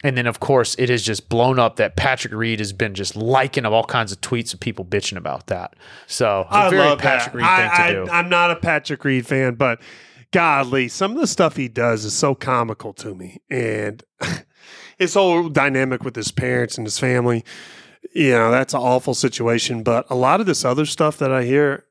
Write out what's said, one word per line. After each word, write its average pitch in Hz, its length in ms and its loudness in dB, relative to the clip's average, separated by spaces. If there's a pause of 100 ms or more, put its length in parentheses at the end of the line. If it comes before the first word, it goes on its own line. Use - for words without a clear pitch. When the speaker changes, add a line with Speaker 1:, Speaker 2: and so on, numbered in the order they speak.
Speaker 1:
And 131 160 0
then, 120 100 0
of 113 120 -2
course, 127 400 2
it 123 80 2
has 120 160 0
just 104 240 -4
blown 127 320 4
up 113 160 2
that 107 220 0
Patrick 127 360 0
Reed 113 260 -2
has 104 120 -4
been 98 220 -4
just 95 240 -6
liking 131 480 0
of 107 80 2
all 113 100 4
kinds 110 300 -2
of - 80 -14
tweets - 320 -4
of 90 80 -16
people 98 240 -6
bitching 98 320 -4
about 78 300 -8
that. 90 260 -8 (340)
So, 101 420 0
a - 40 -2
Speaker 2:
I 202 160 4
Speaker 1:
very 185 180 4
Speaker 2:
love 143 120 2
Speaker 1:
Patrick 123 340 0
Speaker 2:
that. 123 40 -8
Speaker 1:
Reed 123 80 0
thing 185 280 4
Speaker 2:
I, 175 40 4
Speaker 1:
to 175 60 4
Speaker 2:
I, 175 80 2 (140)
Speaker 1:
do. 175 40 -8
Speaker 2:
I'm 175 200 0
not 175 200 4
a 170 60 0
Patrick 156 480 -4
Reed 131 240 0
fan, 131 280 0
but 120 260 0 (500)
golly, 139 560 2
some 190 240 -4
of 247 80 -6
the 302 80 0
stuff 160 300 0
he 135 100 -4
does 113 380 -2
is 107 80 -6
so 139 200 0
comical 117 600 -4
to - 200 -14
me. 92 360 -16
And 110 520 -4 (200)
<laughs> - 240 -8 (520)
his 180 180 -2
whole 175 340 4
dynamic 135 560 0
with 123 100 -8
his 107 160 -6
parents 123 460 -2
and 113 100 -8
his 107 100 -6
family, 120 460 2 (720)
you 143 160 4
know, 117 200 4
that's 127 220 2
an 135 60 -2
awful 127 340 0
situation. 117 680 -2
But 117 260 0
a 127 60 -2
lot 131 240 4
of 220 60 -2
this 165 180 -2
other 135 220 0
stuff 151 320 -2
that 131 160 0
I 131 100 0
hear 139 480 2